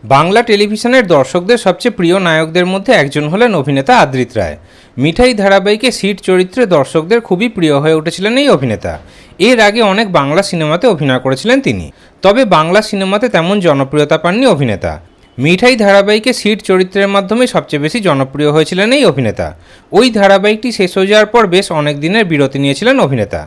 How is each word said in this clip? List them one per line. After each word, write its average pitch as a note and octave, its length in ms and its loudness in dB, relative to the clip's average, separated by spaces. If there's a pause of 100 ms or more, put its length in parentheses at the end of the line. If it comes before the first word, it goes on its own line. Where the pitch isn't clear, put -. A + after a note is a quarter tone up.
বাংলা D#3+ 360 2
টেলিভিশনের A3 680 0
দর্শকদের F3 500 0
সবচেয়ে F#3+ 400 -2
প্রিয় F3+ 220 2
নায়কদের D#3+ 460 0
মধ্যে F#3+ 280 -2
একজন D3+ 340 0
হলেন G#3+ 280 0
অভিনেতা C#3 420 0
আদ্রিত C3+ 380 0
রায়। E2+ 220 -4 (400)
মিঠাই E3+ 360 2
ধারাবাহিকে G3+ 580 2
সিট G3+ 300 -4
চরিত্রে F#3 440 0
দর্শকদের E3+ 560 0
খুবই G3+ 280 -2
প্রিয় D#3 300 -2
হয়ে D#3+ 200 0
উঠেছিলেন F3+ 380 -4
এই C#4+ 120 2
অভিনেতা। A2+ 440 -2 (460)
এর A#3 200 4
আগে G#3+ 220 2
অনেক G#3 300 0
বাংলা D3+ 320 0
সিনেমাতে E3 440 -2
অভিনয় C#3 380 0
করেছিলেন G3+ 360 0
তিনি, G2 260 -4 (360)
তবে G#3 220 4
বাংলা F3 360 2
সিনেমাতে G3+ 480 -2
তেমন F3+ 300 0
জনপ্রিয়তা D3 580 0
পাননি G3 280 0
অভিনেতা। A#2 480 0 (440)
মিঠাই F#3 380 2
ধারাবাহিকে G#3 580 2
সিট G#3 280 -2
চরিত্রের F#3+ 460 0
মাধ্যমে G3+ 400 0
সবচেয়ে D3 380 -4
বেশি D#3 140 -2
জনপ্রিয় C#3+ 520 0
হয়েছিলেন F3+ 400 0
এই C#4+ 140 2
অভিনেতা। A#2 420 -2 (440)
ওই A3 180 4
ধারাবাহিকটি G#3 640 2
শেষ F#3 220 -2
হয়ে G3 180 0
যাওয়ার G#3+ 220 4
পর A#3 140 4
বেশ F#3 240 0
অনেক D3 280 -2
দিনের F#3 260 0
বিরতি C#3+ 340 -2
নিয়েছিলেন C#3+ 400 0
অভিনেতা। B2+ 480 -2